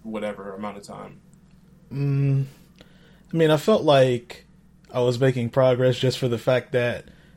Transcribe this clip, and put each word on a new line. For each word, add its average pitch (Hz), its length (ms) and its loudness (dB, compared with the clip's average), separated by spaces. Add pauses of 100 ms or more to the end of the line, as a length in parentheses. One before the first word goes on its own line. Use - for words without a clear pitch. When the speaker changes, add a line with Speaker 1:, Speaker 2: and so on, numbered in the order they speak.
Speaker 1:
whatever 104 500 -8
amount 101 240 -10
of 101 60 -18
time? 101 360 -18 (720)
Speaker 2:
Mm, 139 540 -2 (880)
I - 20 -2
mean, 160 140 4
I 156 80 4
felt 214 240 2
like 131 640 2 (480)
I 127 60 -4
was 123 200 0
making 127 300 0
progress 127 480 2
just 127 220 0
for 131 80 0
the 120 100 -2
fact 123 360 -2
that 120 320 -2 (320)